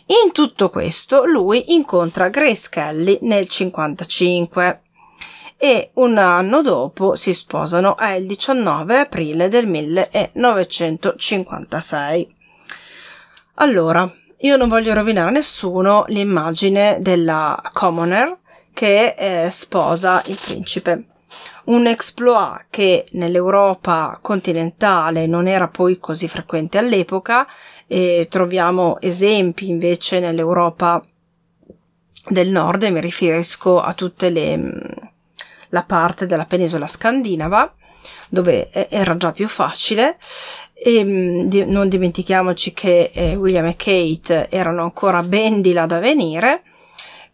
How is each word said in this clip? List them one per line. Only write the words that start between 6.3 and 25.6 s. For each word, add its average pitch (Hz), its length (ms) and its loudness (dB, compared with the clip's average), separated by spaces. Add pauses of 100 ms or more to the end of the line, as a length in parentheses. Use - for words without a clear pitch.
dopo 180 540 0
si - 180 0
sposano, 170 600 -2
è 214 160 -2
il 185 140 -4
diciannove 202 720 0
aprile 170 500 -2
del 233 180 2
millenovecentocinquantasei. 170 2750 -2 (1200)
Allora, 180 480 2 (280)
io 277 180 2
non 247 120 4
voglio 220 260 2
rovinare 208 340 0
a 208 40 0
nessuno 202 760 2
l'immagine 196 920 0
della 165 600 0 (120)
commoner 180 640 0 (340)
che, 214 460 2
eh, 180 320 -2
sposa 180 760 0
il 196 160 -8
principe. - 640 -4 (600)
Un 240 220 4
exploit 226 840 0
che 190 420 2
nell'Europa 180 1120 0
continentale 165 1040 -2
non 175 200 0
era 185 220 0